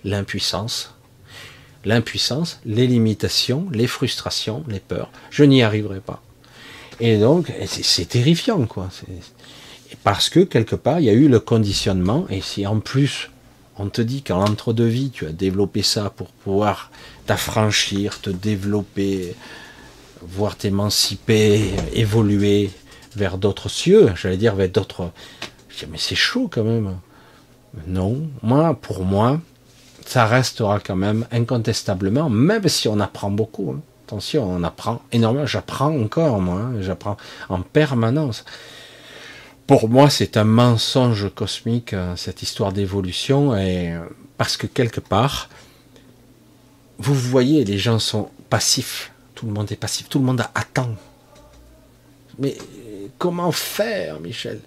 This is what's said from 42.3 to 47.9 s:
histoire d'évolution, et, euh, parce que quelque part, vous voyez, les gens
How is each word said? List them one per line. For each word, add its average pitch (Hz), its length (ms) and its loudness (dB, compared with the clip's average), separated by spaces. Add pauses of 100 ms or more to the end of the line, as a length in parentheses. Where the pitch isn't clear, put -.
histoire 98 300 -2
d'évolution, 101 840 0
et, 92 360 -2
euh, 85 80 -8 (360)
parce - 220 -2
que - 80 -6
quelque 113 340 -2
part, - 480 0 (1500)
vous 139 160 0
voyez, 127 500 4
les 101 140 0
gens 113 200 2